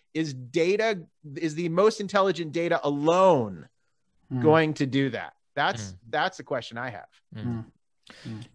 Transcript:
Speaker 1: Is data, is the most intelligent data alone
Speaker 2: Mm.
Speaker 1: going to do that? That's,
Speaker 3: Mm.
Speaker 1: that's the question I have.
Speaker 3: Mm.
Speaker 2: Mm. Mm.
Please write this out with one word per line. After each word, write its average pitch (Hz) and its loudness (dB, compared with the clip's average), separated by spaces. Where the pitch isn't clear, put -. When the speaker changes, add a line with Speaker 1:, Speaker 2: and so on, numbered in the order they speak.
Speaker 1:
Is 151 -4
data, 175 0
is 156 -4
the 170 -4
most 202 4
intelligent 185 0
data 170 0
alone 143 4
Speaker 2:
Mm. 127 -2
Speaker 1:
going 156 6
to 143 0
do 135 0
that? 95 -8
That's, 127 -4
Speaker 3:
Mm. 90 -18
Speaker 1:
that's 160 -2
the 143 -14
question 117 -6
I 127 -8
have. 104 -16
Speaker 3:
Mm. 110 -10
Speaker 2:
Mm. 113 -6
Mm. 113 -12